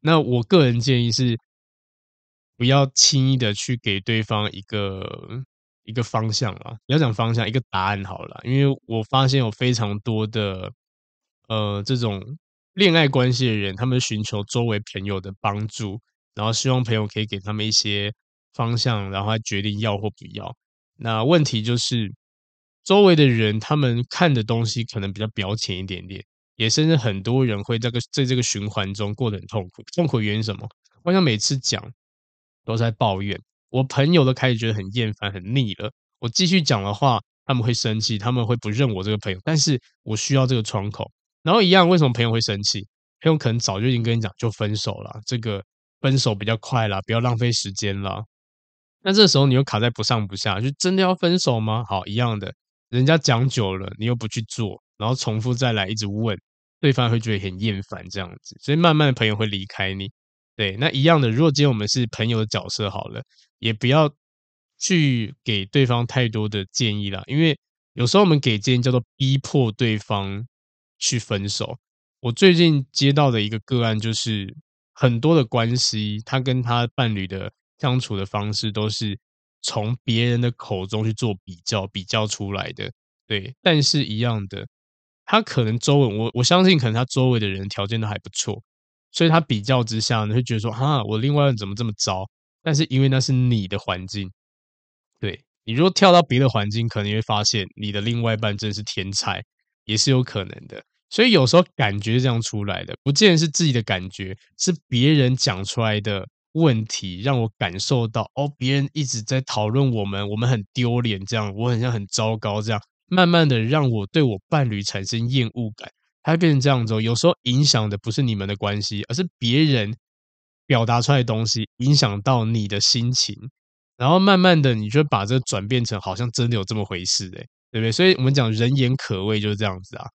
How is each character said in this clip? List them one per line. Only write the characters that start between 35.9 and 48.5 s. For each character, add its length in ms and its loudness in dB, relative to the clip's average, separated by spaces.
我 100 -6
继 180 0
续 140 4
讲 240 2
的 80 -2
话， 260 2
他 80 0
们 80 0
会 100 0
生 260 -2
气， 200 -2
他 120 -4
们 160 0
会 100 2
不 120 -8
认 260 0
我 80 -4
这 80 -2
个 60 0
朋 160 -6
友， 100 -6
但 140 -2
是 240 0
我 120 -6
需 200 -2
要 120 4
这 80 0
个 80 0
窗 280 -4
口。 200 -10
然 120 2
后 80 6
一 80 4
样， 180 8
为 80 6
什 100 6
么 60 4
朋 100 0
友 80 2
会 120 0
生 200 -4
气？ 240 -4
朋 100 4
友 60 2
可 100 0
能 100 0
早 220 -2
就 60 0
已 60 2
经 100 0
跟 120 0
你 60 0
讲 160 -4
，“就 140 -2
分 260 -4
手 240 -6
啦， 240 -14
这 140 -4
个 260 -6
分 160 4
手 160 2
比 100 -8
较 140 0
快 300 -2
啦， 180 -4
不 60 -4
要 80 0
浪 180 0
费 120 0
时 220 -4
间 300 -6
啦。” 200 -6